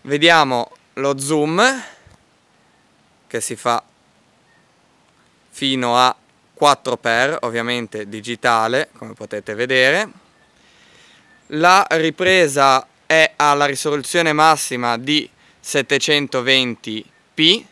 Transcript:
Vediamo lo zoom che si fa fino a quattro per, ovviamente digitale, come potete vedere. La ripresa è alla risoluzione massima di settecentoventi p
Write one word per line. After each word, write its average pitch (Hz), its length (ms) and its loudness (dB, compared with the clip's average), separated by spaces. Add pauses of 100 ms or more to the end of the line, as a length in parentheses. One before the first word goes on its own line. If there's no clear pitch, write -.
Vediamo 147 680 2 (220)
lo 135 260 -4
zoom 160 640 0 (1400)
che 113 140 -8
si 110 160 -10
fa 120 260 -2 (1700)
fino 127 480 -2
a 127 180 2 (380)
quattro 135 420 0
per, 123 460 -2
ovviamente 117 640 -6
digitale, 113 880 -2
come 110 180 -18
potete 104 420 -12
vedere. 131 540 0 (1400)
La 180 420 2
ripresa 156 1000 2 (180)
è 160 300 2
alla 143 300 2
risoluzione 147 680 -2
massima 139 680 0
di 143 320 -4 (300)
settecentoventi 131 1500 -2 (280)
p 175 380 0